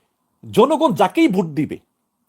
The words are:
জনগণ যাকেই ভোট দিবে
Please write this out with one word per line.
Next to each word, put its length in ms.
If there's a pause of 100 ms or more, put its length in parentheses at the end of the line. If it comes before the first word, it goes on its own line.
(500)
জনগণ 440
যাকেই 340
ভোট 160
দিবে 340 (500)